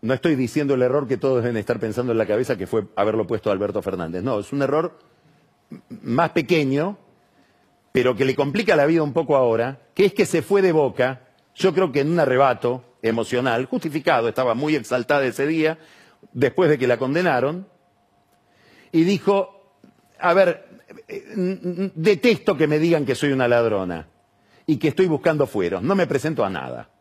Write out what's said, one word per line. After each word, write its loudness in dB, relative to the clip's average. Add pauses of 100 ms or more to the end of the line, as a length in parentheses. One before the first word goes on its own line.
no 0
estoy 0
diciendo -2
el 2
error 0
que -2
todos 0
deben -2
estar -4
pensando -4
en 0
la 0
cabeza, 0
que -8
fue -2 (100)
haberlo 0
puesto -4
a 2
Alberto -2
Fernández. -6
No, -4
es -12
un -2
error -2 (720)
m-, -20 (220)
más 0
pequeño, 0 (920)
pero 2
que 0
le 0
complica 0
la 4
vida 2
un -2
poco 0
ahora, 0
que 4
es 0
que 2
se 0
fue 2
de 4
boca, 0 (260)
yo 0
creo 0
que 0
en 0
un 0
arrebato 0
emocional, 0
justificado, -2
estaba 0
muy 0
exaltada 0
ese -2
día, -2 (520)
después 2
de 4
que -2
la 2
condenaron, -2 (1200)
y 4
dijo, -2 (460)
"A 2
ver, 2 (380)
eh, -12 (120)
n-, -2
n-, -4
detesto 2
que 2
me 2
digan 2
que 0
soy 0
una 2
ladrona 0 (580)
y 0
que 0
estoy 2
buscando 0
fueros, -2
no 0
me 0
presento -2
a -4
nada". -10 (120)